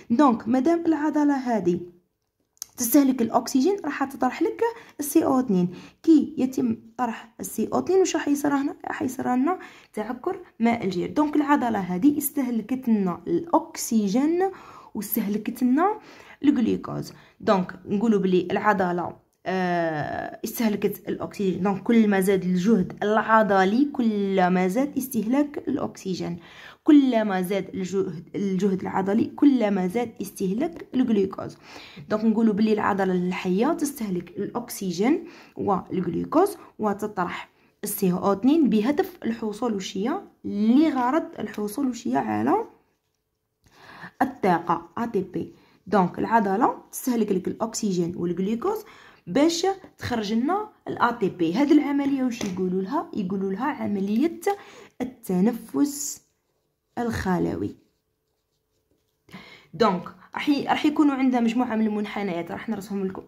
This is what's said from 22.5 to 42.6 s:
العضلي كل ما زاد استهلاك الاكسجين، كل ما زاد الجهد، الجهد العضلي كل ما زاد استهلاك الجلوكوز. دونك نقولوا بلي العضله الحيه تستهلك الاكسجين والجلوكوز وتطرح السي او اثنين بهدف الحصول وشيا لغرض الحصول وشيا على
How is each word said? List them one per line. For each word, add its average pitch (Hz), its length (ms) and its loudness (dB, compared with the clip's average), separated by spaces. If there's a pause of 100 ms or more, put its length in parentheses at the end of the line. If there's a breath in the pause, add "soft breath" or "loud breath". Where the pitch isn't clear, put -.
العضلي 208 840 4
كل 202 600 2
ما 185 220 4
زاد 269 300 -2
استهلاك 254 600 -2 (100)
الاكسجين، 175 720 -6 (460 loud breath)
كل 262 400 6
ما 208 180 0
زاد 190 320 -2
الجهد، 185 600 -4
الجهد 190 460 0
العضلي 196 440 0
كل 247 460 4
ما 185 160 0
زاد 233 260 -4 (100)
استهلاك 202 720 -4
الجلوكوز. 202 640 0 (520 loud breath)
دونك 214 160 -2
نقولوا 220 300 4
بلي 220 180 2
العضله 196 400 0
الحيه 185 600 0
تستهلك 214 560 -6
الاكسجين 208 960 -4 (320 loud breath)
والجلوكوز 185 1000 -2 (220 loud breath)
وتطرح 202 680 -4 (360 soft breath)
السي 196 280 0
او 185 200 0
اثنين 262 380 4
بهدف 262 540 0
الحصول 226 500 -4
وشيا 202 480 -4 (220)
لغرض 254 800 2 (120)
الحصول 214 500 -4
وشيا 240 300 -4
على 254 460 0 (1600 loud breath)